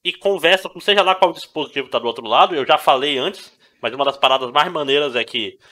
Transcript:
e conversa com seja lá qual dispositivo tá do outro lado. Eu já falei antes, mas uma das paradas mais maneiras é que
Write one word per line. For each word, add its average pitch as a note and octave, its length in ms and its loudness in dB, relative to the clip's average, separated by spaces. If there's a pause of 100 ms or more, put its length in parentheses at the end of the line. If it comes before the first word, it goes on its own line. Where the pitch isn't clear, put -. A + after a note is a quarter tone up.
e F3 60 -4
conversa F#3 560 0
com E3+ 140 -18
seja G3+ 200 2
lá F#3 140 2
qual F#3 160 2
dispositivo C#3+ 560 -8
tá B2+ 100 -2
do A#2 100 -4
outro A#2 200 -8
lado. E3+ 260 4
Eu C#3 120 -2
já D3+ 120 2
falei C#3+ 400 0
antes, E3 400 -8 (240)
mas A#2 120 -4
uma C3+ 100 -2
das C#3 140 2
paradas C3 340 2
mais D3+ 180 2
maneiras C#3+ 460 -2
é A#2 80 0
que G#2+ 340 -8 (140)